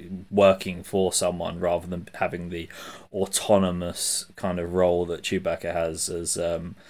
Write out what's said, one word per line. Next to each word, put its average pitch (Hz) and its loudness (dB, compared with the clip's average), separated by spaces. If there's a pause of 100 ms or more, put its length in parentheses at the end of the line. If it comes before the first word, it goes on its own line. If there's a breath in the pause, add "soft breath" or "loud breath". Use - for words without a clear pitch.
(320)
working 95 6
for 95 0
someone 85 -2
rather 87 0
than 87 -8
having 90 -4
the 85 -8 (460 loud breath)
autonomous 92 0 (100)
kind 90 -2
of 85 -4
role 87 6
that 85 -6
Chewbacca 87 -2
has 82 -2
as, 85 -4
um, 85 -4 (140 loud breath)